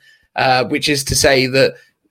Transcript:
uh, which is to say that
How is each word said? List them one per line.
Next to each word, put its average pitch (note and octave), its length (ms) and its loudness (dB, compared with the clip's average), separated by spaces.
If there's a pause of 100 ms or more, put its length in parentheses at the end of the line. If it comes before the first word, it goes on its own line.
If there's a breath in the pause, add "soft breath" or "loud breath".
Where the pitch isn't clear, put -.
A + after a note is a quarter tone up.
(360 soft breath)
uh, B2+ 280 2
which C3+ 240 -4
is C#3 160 -2
to C3+ 100 -6
say C3+ 320 2
that C3 280 2 (360 soft breath)